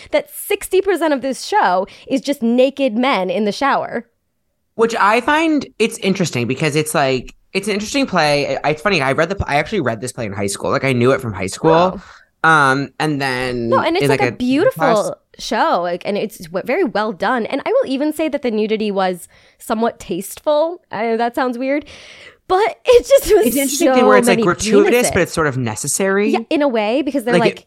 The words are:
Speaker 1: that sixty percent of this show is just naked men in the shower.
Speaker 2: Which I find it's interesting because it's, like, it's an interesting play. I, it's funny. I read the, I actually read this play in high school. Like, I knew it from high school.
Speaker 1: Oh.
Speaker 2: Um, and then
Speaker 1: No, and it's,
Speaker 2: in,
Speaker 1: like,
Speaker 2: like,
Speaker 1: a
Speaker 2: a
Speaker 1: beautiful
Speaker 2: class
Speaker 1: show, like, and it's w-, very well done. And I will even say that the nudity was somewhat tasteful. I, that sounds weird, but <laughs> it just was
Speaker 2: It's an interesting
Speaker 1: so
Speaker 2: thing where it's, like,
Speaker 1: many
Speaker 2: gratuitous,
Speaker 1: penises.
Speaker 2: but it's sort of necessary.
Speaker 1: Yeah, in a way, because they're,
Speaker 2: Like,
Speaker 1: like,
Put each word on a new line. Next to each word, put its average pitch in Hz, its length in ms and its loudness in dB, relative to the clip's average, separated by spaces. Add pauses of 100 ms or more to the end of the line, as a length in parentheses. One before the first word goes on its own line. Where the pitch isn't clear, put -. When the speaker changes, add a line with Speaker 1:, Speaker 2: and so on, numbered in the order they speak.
(120)
Speaker 1:
that 294 180 -2
sixty - 520 -2
percent 330 320 0
of 254 80 -2
this 262 240 -6
show 202 400 2 (220)
is 262 140 0
just - 200 -4
naked 247 560 2
men 233 320 0
in 208 160 -2
the 202 60 0
shower. 233 580 -4 (680)
Speaker 2:
Which 226 200 0
I 220 260 2
find 302 440 0 (120)
it's 220 220 0
interesting 147 480 -2
because 139 280 -2
it's, 156 200 0
like, 131 400 0 (180)
it's 190 140 -4
an 214 60 -2
interesting 220 320 -2
play. 147 580 0
I, 143 60 0
it's 151 120 -2
funny. 190 200 0
I 135 100 0
read 156 180 0
the, - 200 -4
I 143 60 0
actually 156 260 -2
read 117 200 -2
this 127 100 -8
play 120 140 -10
in 98 80 -8
high 104 140 -4
school. 98 220 -4
Like, 123 160 0
I 135 80 2
knew 120 180 4
it 123 100 0
from 113 120 -6
high 95 140 -6
school. 170 540 0
Speaker 1:
Oh. - 480 -6
Speaker 2:
Um, 139 500 2
and 147 220 -2
then 127 460 -2
Speaker 1:
No, 523 140 2
and 339 160 -2
it's, - 80 2
Speaker 2:
in, 135 40 2
Speaker 1:
like, - 120 2
Speaker 2:
like, - 100 2
Speaker 1:
a - 20 -14
Speaker 2:
a - 40 -14
Speaker 1:
beautiful 277 440 0
Speaker 2:
class 196 300 2 (260)
Speaker 1:
show, 247 440 -2
like, 175 240 -4
and 202 120 -4
it's 202 200 -6
w-, 170 280 -8
very 320 200 0
well 214 260 -2
done. 220 360 -2
And 269 180 -6
I 330 80 -2
will 508 180 0
even 294 220 -2
say 320 160 -4
that 285 140 -4
the 247 80 -2
nudity 214 400 -2
was 185 360 -4 (300)
somewhat 226 420 -4
tasteful. 294 920 -4
I, 226 280 -2
that 233 180 -2
sounds 254 220 -2
weird, 269 260 -2 (640)
but 403 340 0
<laughs> - 40 -20
it 480 200 6
just 554 200 4 (100)
was 359 120 4
Speaker 2:
It's 233 100 0
an 277 60 2
interesting 285 260 0
Speaker 1:
so 254 60 4
Speaker 2:
thing 240 100 6
where 254 120 6
it's, 240 120 4
like, - 80 4
Speaker 1:
many 233 80 0
Speaker 2:
gratuitous, 226 640 2
Speaker 1:
penises. - 40 -4
Speaker 2:
but 185 100 2
it's 151 100 -4
sort 156 140 0
of 131 100 -2
necessary. 190 720 -2
Speaker 1:
Yeah, 226 100 0 (100)
in 302 120 0
a 285 80 2
way, 226 320 0
because 269 240 -4
they're, 240 80 0
Speaker 2:
Like, 185 80 4
Speaker 1:
like, - 240 0